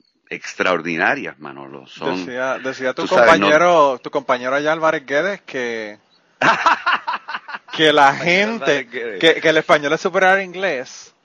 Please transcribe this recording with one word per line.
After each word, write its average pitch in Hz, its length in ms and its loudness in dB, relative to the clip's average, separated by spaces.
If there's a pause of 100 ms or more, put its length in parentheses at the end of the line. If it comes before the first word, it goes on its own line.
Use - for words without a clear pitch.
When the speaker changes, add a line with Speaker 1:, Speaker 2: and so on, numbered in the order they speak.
(300)
Speaker 1:
extraordinarias, 87 1080 -2
Manolo. 69 480 -18
Son, 87 400 -8
Speaker 2:
Decía, 127 320 -6
decía 131 360 -6
tu - 100 -8
Speaker 1:
tú - 60 -4
sabes, 123 160 4 (140)
no - 60 0
Speaker 2:
compañero, 151 580 4
tu 147 60 -10
compañero 127 460 -2
allá, 147 180 0
Álvarez 156 320 -2
Guedes, 165 360 -2
que, 113 580 -8 (400)
Speaker 1:
<laughs> - 1400 -4
Speaker 2:
que 156 180 4
la 143 160 6
Speaker 1:
Compañero 139 140 -2
Speaker 2:
gente, 202 480 0
Speaker 1:
Álvarez 131 200 -4
Guedes. 117 280 -8
Speaker 2:
que, 160 220 2
que 160 80 2
el 156 80 4
español 151 360 0
es 156 80 -2
superior 190 320 2
al 196 100 0
inglés. 175 720 -8 (120)